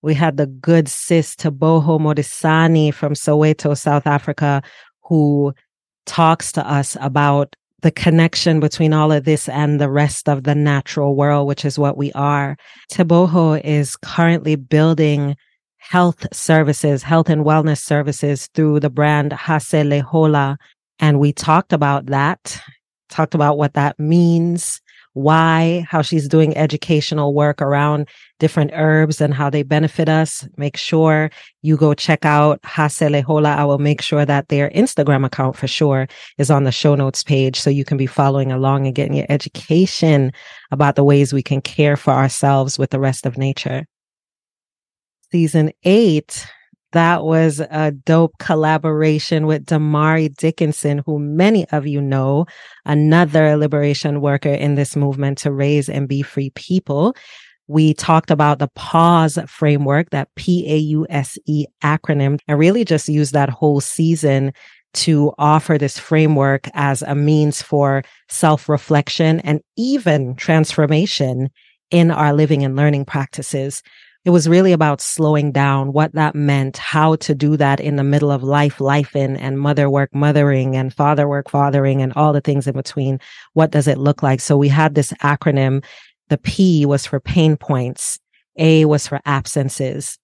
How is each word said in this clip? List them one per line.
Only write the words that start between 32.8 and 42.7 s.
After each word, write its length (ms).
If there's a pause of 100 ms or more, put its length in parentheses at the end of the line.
Lehola. 560
I 80
will 140
make 240
sure 240
that 240
their 220
Instagram 540
account 300
for 120
sure 400 (300)
is 120
on 140
the 80
show 240
notes 280
page 360
so 100
you 160
can 100
be 120
following 440
along 360
and 80
getting 180
your 160
education 1040 (380)
about 240
the 80
ways 280
we 120
can 180
care 340
for 160
ourselves 680